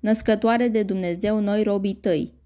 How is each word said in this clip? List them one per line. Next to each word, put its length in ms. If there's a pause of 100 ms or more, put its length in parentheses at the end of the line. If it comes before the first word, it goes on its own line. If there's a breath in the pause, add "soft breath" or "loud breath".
născătoare 680
de 140
Dumnezeu, 580
noi 220
robii 320
tăi. 400 (120)